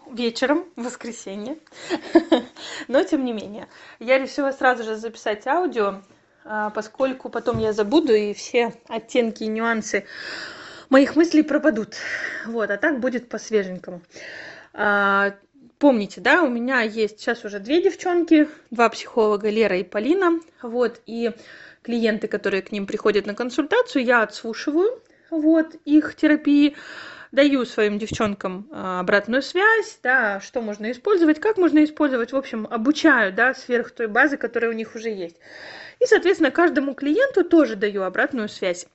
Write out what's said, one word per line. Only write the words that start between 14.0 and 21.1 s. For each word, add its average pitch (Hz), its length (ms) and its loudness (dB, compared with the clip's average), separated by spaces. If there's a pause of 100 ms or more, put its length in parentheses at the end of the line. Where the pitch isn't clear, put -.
А, 202 580 2 (460)
помните, 220 420 2
да, 294 220 4
у 294 40 2
меня 247 340 -2
есть 214 380 -2
сейчас 233 260 -4
уже 202 120 -10
две 254 240 0
девчонки, 339 680 4 (220)
два 226 200 2
психолога, 214 600 0
Лера 208 300 2
и 196 40 -4
Полина. 330 580 0 (200)
Вот, 240 460 -4
и 233 240 -4 (500)